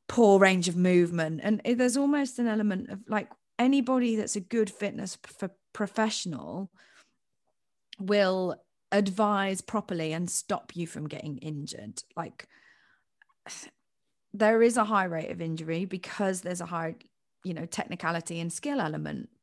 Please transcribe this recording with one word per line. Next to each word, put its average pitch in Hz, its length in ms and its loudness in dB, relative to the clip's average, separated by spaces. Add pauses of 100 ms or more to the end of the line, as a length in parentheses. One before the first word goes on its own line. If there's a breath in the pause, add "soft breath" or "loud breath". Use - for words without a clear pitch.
poor 202 320 8
range 185 260 6
of 170 80 0
movement. 170 720 4
And 214 200 2
it, 240 140 2
there's 247 180 2
almost 277 440 0
an 233 80 2
element 208 420 0
of, 196 160 -10
like, 214 240 -2 (260)
anybody 247 600 4
that's - 180 -2
a 208 60 -4
good 214 280 0
fitness - 480 -6
p-, - 300 -12 (260)
professional 196 1000 -4 (1300 soft breath)
will 185 560 2 (340)
advise 196 680 2
properly 170 520 -4
and 170 160 -4
stop - 460 -6
you 170 140 -6
from - 180 -10
getting 143 320 -10
injured. 143 640 -10 (140)
Like, - 320 -12 (1800 soft breath)
there 220 280 4
is 233 160 6
a 220 80 4
high 208 200 0
rate 165 260 -6
of 170 100 -8
injury 165 440 -4
because 190 560 -4
there's 175 200 -8
a - 60 -10
high, 165 300 -6 (480)
you 185 100 -6
know, 165 120 -8
technicality 170 720 -4
and 170 120 -6
skill 285 280 -4
element. 151 480 -6 (140)